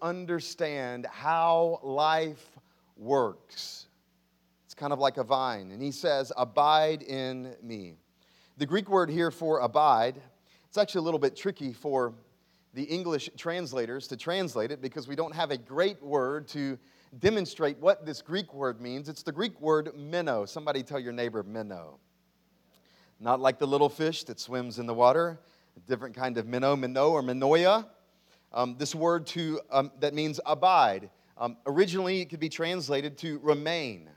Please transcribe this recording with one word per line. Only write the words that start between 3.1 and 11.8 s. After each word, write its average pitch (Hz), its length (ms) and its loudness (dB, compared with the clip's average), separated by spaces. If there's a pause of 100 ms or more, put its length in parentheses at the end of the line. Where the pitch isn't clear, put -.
It's - 100 -20
kind 143 180 -4
of 131 80 0
like 135 180 2
a 127 60 0
vine. 117 480 -2
And 110 100 -10
he 143 80 -4
says, 139 460 0
"Abide 156 680 4
in 131 600 -6
me." 101 340 -12 (600)
The 143 80 -2
Greek 185 240 0
word 185 220 4
here 165 200 2
for 160 280 0
abide, 127 640 4 (460)
it's - 100 -6
actually 196 220 2
a - 20 0
little 160 180 0
bit 135 160 2
tricky 147 380 -6
for 127 400 -2 (600)